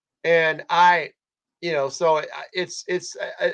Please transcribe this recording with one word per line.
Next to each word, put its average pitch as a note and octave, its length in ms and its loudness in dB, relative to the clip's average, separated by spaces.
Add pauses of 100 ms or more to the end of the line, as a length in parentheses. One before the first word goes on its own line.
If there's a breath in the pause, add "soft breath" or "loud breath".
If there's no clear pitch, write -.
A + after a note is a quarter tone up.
(260)
And D#3+ 440 2
I, F3 420 4 (500)
you E3+ 100 -4
know, C#3 160 0
so D#3+ 300 2
I, D3+ 80 -2 (260)
it's, - 360 -8
it's, - 280 -6
uh, - 300 -6
uh, E3+ 80 2